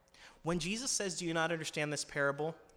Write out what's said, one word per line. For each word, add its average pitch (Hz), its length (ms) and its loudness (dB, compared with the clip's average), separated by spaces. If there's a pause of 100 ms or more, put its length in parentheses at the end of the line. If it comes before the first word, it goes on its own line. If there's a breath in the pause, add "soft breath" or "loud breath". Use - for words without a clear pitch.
(440 loud breath)
When 170 160 2
Jesus 214 320 -2
says, 190 260 0
"Do 180 80 -2
you 165 80 0
not 165 180 4
understand 156 400 -2
this 143 140 -2
parable?" 143 500 0 (220)